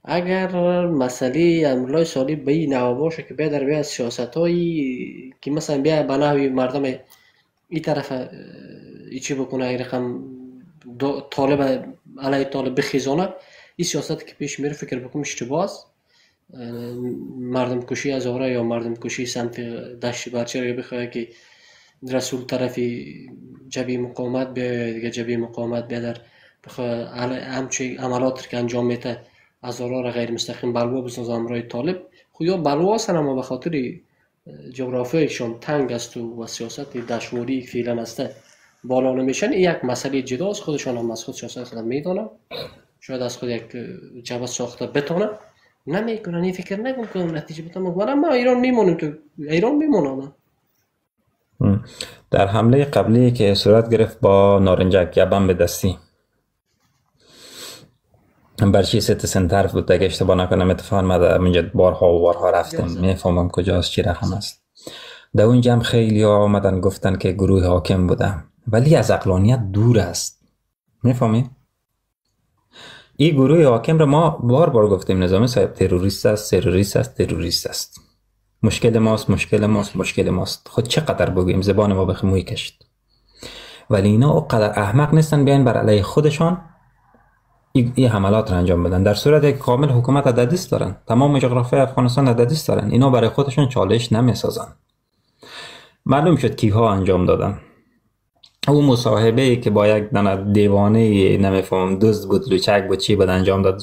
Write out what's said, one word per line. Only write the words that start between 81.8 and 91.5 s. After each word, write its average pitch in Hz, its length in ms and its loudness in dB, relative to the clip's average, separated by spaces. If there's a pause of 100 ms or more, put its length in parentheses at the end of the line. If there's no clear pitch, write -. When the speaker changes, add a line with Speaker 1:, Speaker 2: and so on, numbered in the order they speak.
Speaker 2:
ما 95 120 2
به 92 180 -2
موی 95 200 2
کشید. - 320 -10 (1160)
ولی 101 180 2
اینا 120 220 6
اونقدر 113 500 0
احمق 127 340 2
نیستن 156 300 4
بیاین 139 200 4
بر 113 120 4
علیه 107 260 4
خودشان 156 580 2 (1120)
ای، 120 220 2
ای 131 120 4
حملات 104 440 2
را 90 60 2
انجام 87 260 2
بدن، 90 200 2
در 104 120 4
صورت 151 280 4
که 147 100 4
کامل 139 360 2
حکومت 127 380 2
را 127 60 4
در 123 120 4
دست 170 260 -2
دارن، 95 260 -2 (100)
تمام 139 320 4
جغرافیای 127 440 2